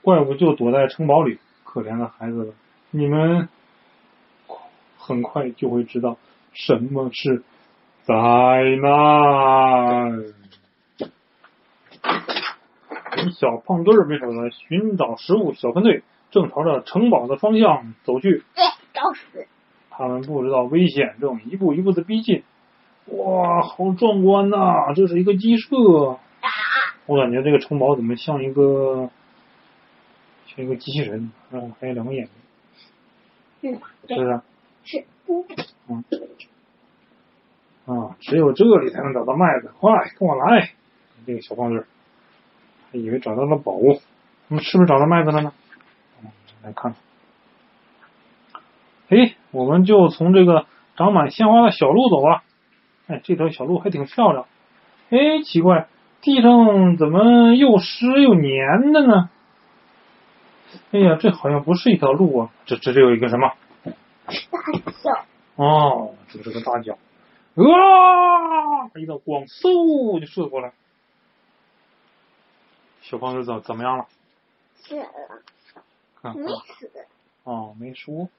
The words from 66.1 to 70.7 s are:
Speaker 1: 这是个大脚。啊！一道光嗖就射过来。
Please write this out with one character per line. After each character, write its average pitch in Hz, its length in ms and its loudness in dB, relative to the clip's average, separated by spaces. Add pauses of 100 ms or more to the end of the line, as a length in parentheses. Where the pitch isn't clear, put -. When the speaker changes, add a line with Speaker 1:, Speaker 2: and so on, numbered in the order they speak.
Speaker 1:
这 104 140 -20
是 113 80 -14
个 113 100 -12
大 120 200 -6
脚。 110 180 -14 (560)
啊！ 170 100 2 (1300)
一 160 120 -14
道 156 120 -12
光 - 280 -8
嗖 302 760 0
就 151 60 -14
射 170 200 -8
过 131 140 -8
来。 123 140 -14 (2250)